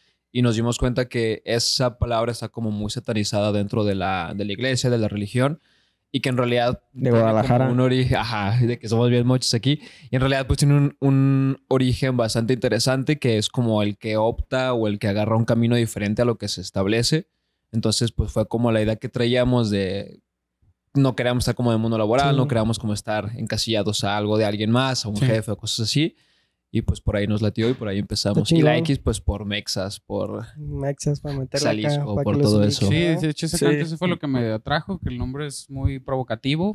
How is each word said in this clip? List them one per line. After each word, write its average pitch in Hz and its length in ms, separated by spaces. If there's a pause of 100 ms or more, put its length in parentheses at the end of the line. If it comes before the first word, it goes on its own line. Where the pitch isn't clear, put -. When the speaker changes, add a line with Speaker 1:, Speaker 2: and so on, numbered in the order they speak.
(320)
Speaker 1:
Y 123 100
nos 120 140
dimos 117 220
cuenta 123 300
que 113 380
esa 117 520
palabra 117 340
está 117 180
como 113 200
muy 104 220
satanizada 107 600
dentro 104 340
de 101 100
la, 92 400
de 101 100
la 101 80
iglesia, 127 360
de 120 100
la 107 80
religión. 123 540 (500)
Y 135 100
que 139 80
en 123 80
realidad 120 440 (120)
Speaker 2:
De 127 100
Speaker 1:
tiene 117 160
Speaker 2:
Guadalajara. 113 460
Speaker 1:
como 123 80
un 123 80
origen, 127 360
ajá, 110 480
de 120 140
que 117 80
somos 117 220
bien 120 180
mochos 127 260
aquí. 131 280 (280)
Y - 60
en 131 60
realidad, 135 260
pues, - 120
tiene 143 160
un, 143 240
un 135 680
origen 131 480
bastante 113 360
interesante, 131 640
que 113 180
es 104 120
como 113 340
el 101 140
que 110 200
opta 123 560
o 113 140
el 101 120
que 110 80
agarra 107 300
un 113 80
camino 117 300
diferente 107 460
a 120 40
lo 117 120
que 101 120
se - 120
establece. 113 640 (460)
Entonces, 113 400
pues, 107 180
fue 110 160
como 117 240
la 110 100
idea 107 160
que - 120
traíamos 123 600
de... 98 520 (720)
No 135 220
queríamos 123 280
estar 123 100
como 120 180
en 113 40
el 110 60
mundo 113 160
laboral, 123 340
Speaker 3:
Sí. 143 60
Speaker 1:
no 127 100
queríamos 113 320
como 107 140
estar 107 420
encasillados 107 680
a 101 140
algo 104 200
de 110 80
alguien 107 260
más, 131 340
a - 40
un 107 80
Speaker 3:
Sí. 113 100
Speaker 1:
jefe 110 240
o 98 60
cosas 113 300
así. 143 280 (560)
Y, 113 100
pues, - 200
por 107 140
ahí 101 120
nos 104 140
latió 110 280
y 131 60
por 117 120
ahí 98 120
empezamos. 101 400 (120)
Speaker 4:
Está 165 40
Speaker 1:
Y 165 60
la 151 100
Speaker 4:
chingón. 165 140
Speaker 1:
X, 143 140
pues, - 220
por 104 240
mexas, 101 540
por 101 460 (120)
Speaker 4:
Mexas, 143 640
para 143 160
meterla 139 320
acá, - 120
Speaker 1:
Jalisco, 143 340
Speaker 4:
para 143 100
Speaker 1:
por 104 100
Speaker 4:
que - 60
los 107 100
Speaker 1:
todo 107 80
Speaker 4:
ubique. 104 120
Speaker 1:
eso. 101 160
Speaker 3:
Sí, 101 80 (300)
de 156 40
hecho, 151 160
ese 165 120
Speaker 2:
Sí. 143 80
Speaker 3:
canto, 147 160
eso 160 160
fue 180 100
lo 175 120
que 151 80
me 120 240
atrajo, 110 480
que 127 100
el 123 80
nombre 131 300
es - 220
muy 135 300
provocativo, 135 760